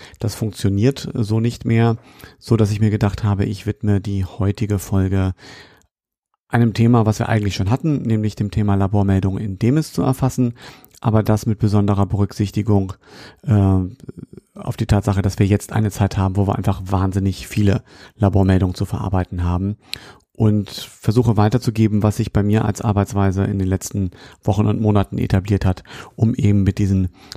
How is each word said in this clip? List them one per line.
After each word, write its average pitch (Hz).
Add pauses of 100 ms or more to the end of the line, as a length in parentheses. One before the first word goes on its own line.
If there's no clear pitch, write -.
(200)
das 107
funktioniert 104
so 110
nicht 117
mehr, 117 (400)
so -
dass 107
ich 104
mir 110
gedacht 104
habe, 101
ich 104
widme 104
die 98
heutige 101
Folge 95 (1160)
einem 117
Thema, 117
was 107
wir -
eigentlich 104
schon 98
hatten, 143
nämlich 107
dem 107
Thema 104
Labormeldungen 98
in 95
Demis 143
zu 175
erfassen, 127 (480)
aber 110
das 107
mit 110
besonderer 101
Berücksichtigung, 98 (500)
äh, 98 (760)
auf -
die 113
Tatsache, 101
dass 98
wir 104
jetzt 98
eine 107
Zeit -
haben, 95
wo 101
wir 104
einfach 95
wahnsinnig 95
viele 104 (320)
Labormeldungen 95
zu 98
verarbeiten 95
haben 90 (580)
und 104
versuche 117
weiterzugeben, 107
was 104
sich -
bei 104
mir 104
als 104
Arbeitsweise 98
in 101
den 95
letzten 95 (300)
Wochen 104
und 104
Monaten 104
etabliert 98
hat, 92 (320)
um 113
eben 101
mit 95
diesen 95 (280)